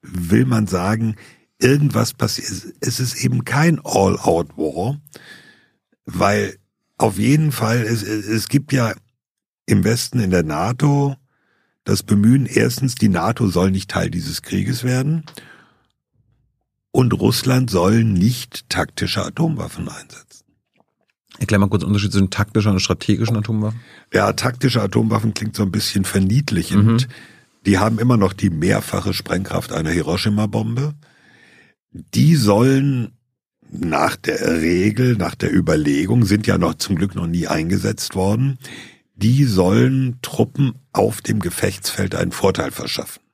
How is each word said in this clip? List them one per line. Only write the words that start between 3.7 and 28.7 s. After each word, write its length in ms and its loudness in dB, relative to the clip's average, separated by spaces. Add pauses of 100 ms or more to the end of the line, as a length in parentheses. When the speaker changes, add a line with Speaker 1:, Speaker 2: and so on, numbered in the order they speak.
Speaker 1:
All-Out-War, 1160 0 (1040)
weil 520 -2 (400)
auf 200 0
jeden 340 2
Fall, 320 0
es, 200 -2
es, 240 -6
es 220 -2
gibt 240 0
ja 200 0 (720)
im 180 2
Westen 360 0
in 120 0
der 120 4
nato 720 0 (680)
das 200 0
Bemühen, 420 4
erstens, 500 0
die 140 2
nato 380 0
soll 240 2
nicht 180 -4
Teil 200 -2
dieses 320 -6
Krieges 420 -4
werden 400 -2 (1700)
und 220 2
Russland 560 0
soll 340 2
nicht 680 0
taktische 560 -4
Atomwaffen 600 -4
einsetzen. 580 -20 (920)
Speaker 2:
Erklär 200 2
mal 100 4
kurz 120 0
den 60 -4
Unterschied 240 0
zwischen 180 2
taktischer 420 0
und 100 2
strategischen 540 0
Atomwaffen. 440 -4 (340)
Speaker 1:
Ja, 200 2
taktische 480 -2
Atomwaffen 520 0
klingt 220 -6
so 80 0
ein 80 0
bisschen 340 -2
verniedlichend. 1040 2
Speaker 2:
Mhm. 60 -18 (520)
Speaker 1:
Die 140 4
haben 180 2
immer 200 2
noch 160 2
die 180 0
mehrfache 640 -2